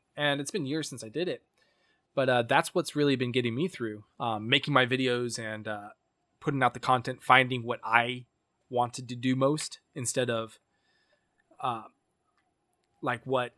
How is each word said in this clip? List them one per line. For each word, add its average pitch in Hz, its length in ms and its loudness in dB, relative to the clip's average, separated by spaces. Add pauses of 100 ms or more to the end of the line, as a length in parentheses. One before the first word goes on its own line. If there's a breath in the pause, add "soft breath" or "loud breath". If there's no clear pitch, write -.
(160)
and 143 240 0
it's 139 120 -8
been 160 140 -2
years 147 220 -4
since 123 160 -12
I 110 60 -12
did 170 180 -4
it. 131 140 -6 (720)
But, 131 120 2
uh, 127 140 4
that's 165 320 2
what's - 220 -2
really 143 180 4
been 123 160 0
getting 120 240 2
me 160 140 -2
through, 107 340 -8 (160)
um, 110 300 -4
making 143 260 2
my 127 100 6
videos 123 540 0
and, 110 300 -10
uh, 104 220 -8 (500)
putting 139 220 -2
out 120 100 4
the - 80 -12
content, 127 420 0
finding 127 400 4
what 117 220 -6
I 120 400 0 (460)
wanted 123 400 -4
to 127 40 -8
do 127 220 0
most 139 420 0 (160)
instead 123 360 -2
of, 113 280 -4 (1040)
uh, 113 200 -4 (1200)
like, 123 240 -2
what 127 320 0